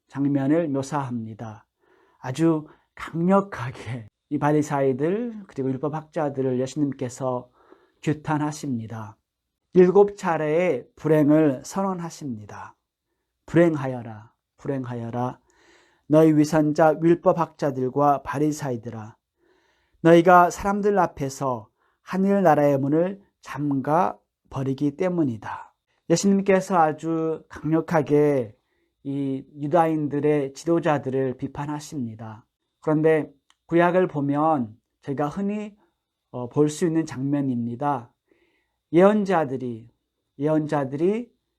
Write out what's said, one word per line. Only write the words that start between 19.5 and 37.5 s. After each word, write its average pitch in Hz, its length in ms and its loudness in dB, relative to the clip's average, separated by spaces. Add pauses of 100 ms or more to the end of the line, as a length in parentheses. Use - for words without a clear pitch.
너희가 175 500 8
사람들 202 480 -2
앞에서 135 720 -4 (340)
하늘나라의 175 760 4
문을 160 440 0 (200)
잠가 143 760 -2 (320)
버리기 135 460 -4
때문이다." 165 760 -4 (380)
예수님께서 190 640 2
아주 160 720 0
강력하게 147 1080 0 (480)
이 139 400 -6 (160)
유다인들의 147 920 0
지도자들을 139 840 -2
비판하십니다. 131 1080 -10 (360)
그런데 156 520 2 (360)
구약을 170 380 4
보면 143 720 -2 (240)
저희가 143 260 -4
흔히, 202 480 -6 (540)
어, 123 180 -10
볼 147 200 2
수 151 180 -2
있는 160 180 0
장면입니다. 131 1080 -4 (800)